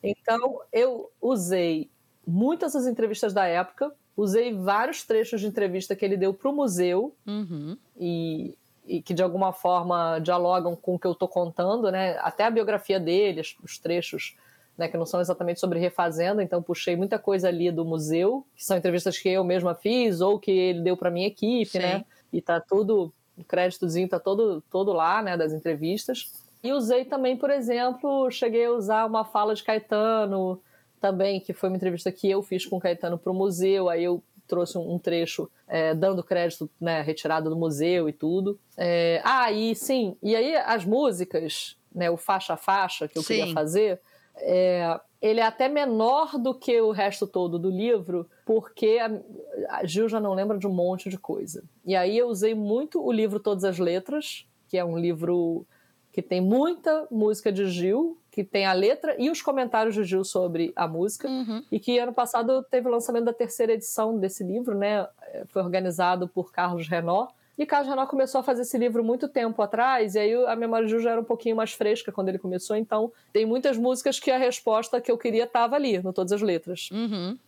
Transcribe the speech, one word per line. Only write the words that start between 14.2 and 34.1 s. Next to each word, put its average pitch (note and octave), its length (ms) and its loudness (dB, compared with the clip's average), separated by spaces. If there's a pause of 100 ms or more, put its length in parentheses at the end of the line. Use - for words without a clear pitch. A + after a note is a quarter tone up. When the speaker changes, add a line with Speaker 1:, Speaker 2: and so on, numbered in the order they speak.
Speaker 1:
né, E3 100 -2
que E3 100 -6
não E3 80 -2
são F3 140 -2
exatamente F3 400 -2
sobre F3 200 0
Refazenda, F3 640 0
então F3 220 0
puxei F3 320 -2
muita G3 240 0
coisa F#3+ 300 2
ali F3 220 0
do E3 120 -2
museu, E3 640 0 (100)
que - 80 -16
são F#3+ 140 0
entrevistas F3 400 0
que - 100 -2
eu F#3 160 4
mesma F3 320 0
fiz, G#3+ 460 2
ou G3+ 180 4
que G3+ 120 -2
ele F#3 300 2
deu F3+ 140 2
pra F3+ 160 -2
minha F3+ 160 -2
equipe, G#3+ 440 0
Speaker 2:
Sim. F#3+ 80 -2
Speaker 1:
né? F#3 260 0 (300)
E E3+ 60 0
tá E3+ 180 0
tudo, G3 540 2 (240)
o E3+ 60 -18
créditozinho F3+ 680 0
tá F3+ 100 0
todo, G3 500 0
todo G3 220 0
lá, F3 300 2
né, F#3 160 -2
das D#3 160 0
entrevistas. E3 760 -4 (320)
E B3 100 -2
usei B3+ 320 2
também, C4 320 -2
por C4+ 120 -2
exemplo, B3+ 840 0
cheguei A#3 340 0
a A#3+ 60 2
usar A3 340 2
uma A3 180 0
fala G#3+ 320 0
de G#3 80 -12
Caetano G#3+ 1000 0 (380)
também, G3 400 0
que F#3 140 -10
foi F#3 160 -2
uma F#3 80 -2
entrevista F#3 340 -2
que G3 180 -2
eu G3 120 2
fiz F#3 240 -4
com F#3+ 120 -6
o - 20 -2
Caetano F3 380 -2
pro F#3 160 -4
museu, F#3+ 560 2
aí E3+ 140 0
eu F3 180 0 (260)